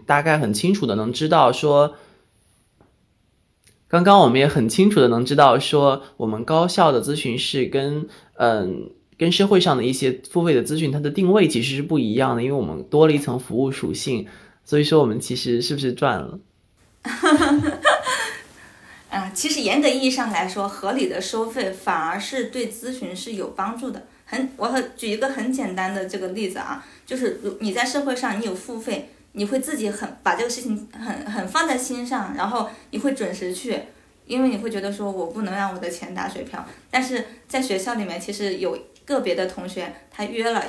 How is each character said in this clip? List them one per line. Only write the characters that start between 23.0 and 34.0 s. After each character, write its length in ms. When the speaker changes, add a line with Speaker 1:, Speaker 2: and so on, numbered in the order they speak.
Speaker 2:
是 200
有 200
帮 240
助 140
的。 100
很， 320
我 100
很， 300
举 140
一 80
个 100
很 240
简 240
单 180
的 140
这 100
个 100
例 200
子 100
啊， 260
就 100
是 280
如， 160
你 120
在 120
社 160
会 160
上 240
你 40
有 80
付 280
费， 300
你 120
会 160
自 160
己 120
很， 360
把 100
这 80
个 80
事 100
情 320
很， 220
很 160
放 220
在 100
心 260
上， 320
然 120
后 200
你 80
会 140
准 200
时 220
去， 240